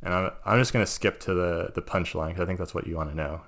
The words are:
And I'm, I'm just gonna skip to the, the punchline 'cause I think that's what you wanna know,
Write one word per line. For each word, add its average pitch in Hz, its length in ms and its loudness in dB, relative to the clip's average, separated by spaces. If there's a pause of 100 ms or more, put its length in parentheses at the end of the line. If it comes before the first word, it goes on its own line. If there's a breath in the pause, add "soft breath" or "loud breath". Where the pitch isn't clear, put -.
And 87 120 0
I'm, 92 180 2 (140)
I'm 110 140 6
just 123 140 2
gonna 110 140 6
skip - 340 0
to 95 120 0
the, 87 420 0
the - 60 -2
punchline 80 500 -2
'cause 87 100 -6
I 87 40 2
think 90 120 -2
that's 87 160 -6
what - 140 -4
you 82 80 -4
wanna 76 180 -4
know, 78 340 -4